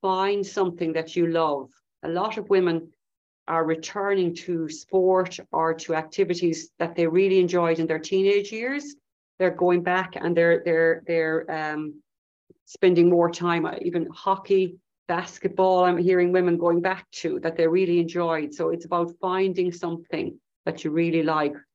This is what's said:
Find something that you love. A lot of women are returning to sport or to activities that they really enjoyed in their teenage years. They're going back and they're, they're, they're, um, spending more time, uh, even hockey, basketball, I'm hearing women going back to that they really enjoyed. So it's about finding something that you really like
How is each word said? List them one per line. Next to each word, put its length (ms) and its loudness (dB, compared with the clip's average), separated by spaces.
Find 420 0
something 480 -2
that 240 -4
you 120 2
love. 420 -2
A 60 -8
lot 280 -4
of 140 -6
women 400 2
are 160 0
returning 680 -2
to 340 -6
sport 680 0
or 240 0
to 200 -6
activities 840 -2
that 160 -6
they 120 0
really 340 4
enjoyed 380 2
in 80 0
their 120 -2
teenage 540 0
years. 420 -8
They're 120 2
going 320 2
back 340 -2
and 200 -2
they're, 280 4
they're, 420 2
they're, 440 -2
um, 520 -8
spending 440 4
more 200 4
time, 360 -2
uh, 160 -6
even 320 -2
hockey, 600 0
basketball, 760 0
I'm 140 2
hearing 340 4
women 240 2
going 240 2
back 320 -4
to 280 -6
that 160 -4
they 100 2
really 320 2
enjoyed. 560 -2
So 160 -2
it's 160 -6
about 340 -2
finding 520 -2
something 680 -8
that 180 -6
you 80 -2
really 320 0
like 320 0